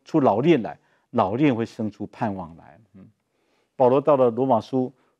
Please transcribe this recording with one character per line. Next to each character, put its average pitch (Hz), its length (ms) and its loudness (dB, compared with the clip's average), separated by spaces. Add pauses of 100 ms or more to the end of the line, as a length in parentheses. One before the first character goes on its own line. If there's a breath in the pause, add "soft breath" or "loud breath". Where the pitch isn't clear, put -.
出 156 160 -2
老 110 180 2
练 147 220 2
来， 78 180 -12 (320)
老 107 240 -2
练 139 180 2
会 113 120 -6
生 110 260 -8
出 101 160 -12
盼 107 260 -6
望 85 220 -14
来。 82 240 -20 (140)
嗯， 95 120 -20 (720)
保 127 140 4
罗 135 100 2
到 143 160 2
了 127 140 4
罗 117 160 -2
马 127 160 0
书 127 300 -4 (280)